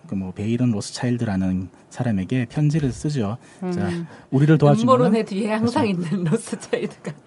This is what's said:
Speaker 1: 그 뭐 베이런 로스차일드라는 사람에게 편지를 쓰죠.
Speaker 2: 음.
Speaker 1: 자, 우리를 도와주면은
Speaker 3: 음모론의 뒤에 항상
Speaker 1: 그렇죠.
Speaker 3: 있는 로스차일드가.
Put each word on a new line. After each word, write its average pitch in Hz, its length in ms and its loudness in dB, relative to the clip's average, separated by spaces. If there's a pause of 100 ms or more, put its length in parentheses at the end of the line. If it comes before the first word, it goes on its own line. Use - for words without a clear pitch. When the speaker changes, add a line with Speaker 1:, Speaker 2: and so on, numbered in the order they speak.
Speaker 1:
그 - 80 -10
뭐 95 180 -6
베이런 117 400 0
로스차일드라는 98 960 -2 (200)
사람에게 117 580 -2
편지를 147 460 0
쓰죠. 120 460 -4 (240)
Speaker 2:
음. 185 100 -6
Speaker 1:
자, 180 160 -2 (420)
우리를 147 280 6
도와주면은 220 420 6
Speaker 3:
음모론의 220 240 4
뒤에 208 280 -4
항상 233 340 0
Speaker 1:
그렇죠. 175 300 -2
Speaker 3:
있는 180 140 -2
로스차일드가. - 840 -4 (140)